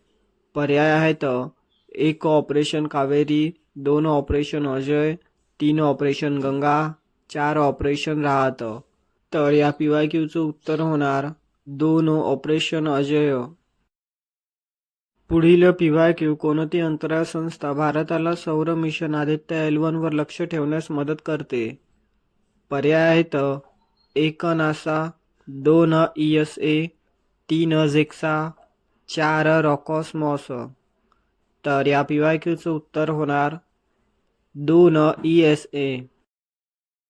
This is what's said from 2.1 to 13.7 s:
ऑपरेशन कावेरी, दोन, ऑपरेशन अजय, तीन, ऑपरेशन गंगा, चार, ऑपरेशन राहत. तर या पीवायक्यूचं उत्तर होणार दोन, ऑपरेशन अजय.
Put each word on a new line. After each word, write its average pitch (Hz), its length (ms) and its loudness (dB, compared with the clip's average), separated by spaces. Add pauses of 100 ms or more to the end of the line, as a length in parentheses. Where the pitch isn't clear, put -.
ऑपरेशन 151 600 0
कावेरी, 147 640 0 (260)
दोन, 147 300 0
ऑपरेशन 147 640 -2
अजय, 147 460 -2 (460)
तीन, 151 200 2
ऑपरेशन 143 580 0
गंगा, 147 540 0 (380)
चार, 147 260 -2
ऑपरेशन 147 680 0
राहत. 135 380 0 (720)
तर 147 200 2
या 147 180 4
पीवायक्यूचं 156 680 0
उत्तर 156 400 -4
होणार 143 460 -2 (400)
दोन, 156 420 2
ऑपरेशन 156 800 -2
अजय. 143 460 0 (2000)